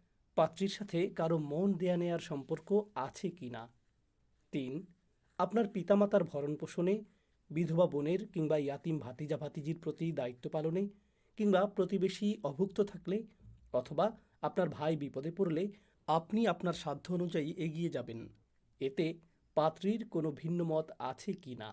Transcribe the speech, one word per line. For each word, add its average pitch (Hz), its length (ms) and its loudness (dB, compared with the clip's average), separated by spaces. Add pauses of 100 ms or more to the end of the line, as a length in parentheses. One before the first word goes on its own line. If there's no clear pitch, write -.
(360)
পাত্রীর 170 340 2
সাথে 190 400 -2
কারো 165 280 0
মন 156 360 0
দেয়া 180 240 2
নেয়ার 175 220 0
সম্পর্ক 160 680 -2 (100)
আছে 139 340 -4
কিনা। 120 380 -10 (840)
তিন, 143 340 -4 (520)
আপনার 208 300 2
পিতামাতার 202 560 4
ভরণ 147 320 -2
পোষণে, 180 480 0 (460)
বিধবা 165 380 4
বোনের 151 400 0
কিংবা 156 300 4
ইয়াতিম 143 420 -2
ভাতিজা 135 380 -6
ভাতিজির 151 420 -6
প্রতি 160 320 -4
দায়িত্ব 131 380 -4
পালনে, 165 400 0 (480)
কিংবা 202 300 4
প্রতিবেশী 190 760 0
অভুক্ত 175 380 0
থাকলে, 202 420 -2 (500)
অথবা 151 440 0 (240)
আপনার 156 280 0
ভাই 156 260 0
বিপদে 143 360 -6
পড়লে 185 400 0 (360)
আপনি 165 400 2
আপনার 175 260 0
সাধ্য 143 400 -4
অনুযায়ী 170 440 -2
এগিয়ে 160 320 -2
যাবেন। 117 400 -6 (500)
এতে 156 400 -2 (380)
পাত্রীর 185 520 0
কোনো 160 220 0
ভিন্ন 165 320 -2
মত 160 360 0
আছে 127 340 -6
কি 127 220 -10
না। 107 180 -12